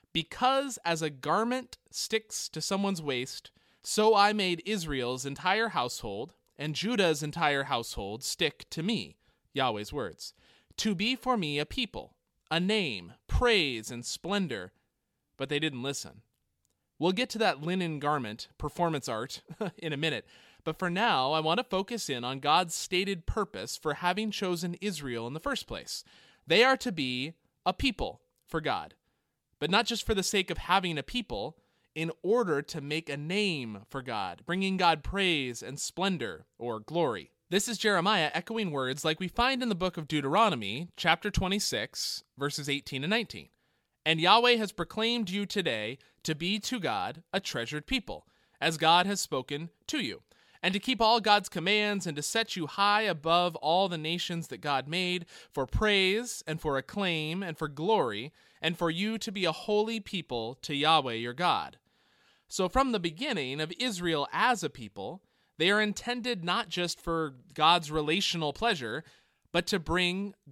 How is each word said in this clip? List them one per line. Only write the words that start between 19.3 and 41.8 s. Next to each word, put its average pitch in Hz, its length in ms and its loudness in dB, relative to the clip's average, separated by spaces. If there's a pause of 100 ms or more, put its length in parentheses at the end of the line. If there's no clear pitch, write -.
<laughs> 196 180 -6
in 156 140 -6
a 143 40 -4
minute, 143 300 -2 (380)
but 160 160 -4
for 180 100 0
now, 175 400 2
I 156 80 2
want 160 200 2
to 247 60 0
focus 190 460 -4
in 123 140 -4
on 135 160 -4
God's 160 340 4
stated 185 500 -2
purpose 120 520 -4
for 147 180 -2
having 196 380 0
chosen 180 480 -2
Israel 139 480 -4
in 131 40 -8
the 156 60 -6
first - 300 -4
place. - 340 -8 (420)
They 208 200 6
are 262 140 6
to 247 120 -4
be 135 440 -2 (300)
a 185 80 2
people 185 480 -2 (280)
for 160 120 -2
God, 101 340 -4 (640)
but 190 100 -2
not 208 160 2
just - 180 -4
for 220 100 2
the 190 100 4
sake 190 260 0
of 160 80 -4
having 180 400 2
a 135 60 -4
people, 131 520 -6 (380)
in 160 180 -2 (100)
order 185 380 2
to 143 220 -8
make 151 260 -4
a 143 80 -4
name 151 640 -2 (100)
for 135 140 -8
God, 101 420 -6
bringing 190 320 0
God 165 260 4
praise 160 600 0
and 143 180 -10
splendor 127 640 -2 (140)
or 113 200 -6
glory. 120 520 -2 (180)
This 202 200 0
is 220 100 -4
Jeremiah 190 560 4
echoing 202 360 -2
words 135 320 -2
like 160 160 0
we 185 100 -4
find 254 340 0
in 240 80 0
the 196 40 2
book 180 220 -2
of 160 100 -6
Deuteronomy, 151 840 2 (100)
chapter 175 320 2
twenty-six, - 920 -2 (140)